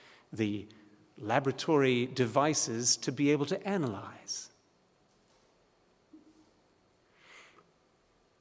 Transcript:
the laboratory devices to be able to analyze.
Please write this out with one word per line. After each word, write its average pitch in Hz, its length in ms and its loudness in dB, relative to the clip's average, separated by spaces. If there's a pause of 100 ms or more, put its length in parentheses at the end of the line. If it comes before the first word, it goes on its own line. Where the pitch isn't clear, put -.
(320)
the 104 360 -4 (520)
laboratory 131 880 2
devices 123 880 0
to - 140 -4
be 139 200 0
able 143 140 2
to 190 220 -4
analyze. 117 840 -6 (4000)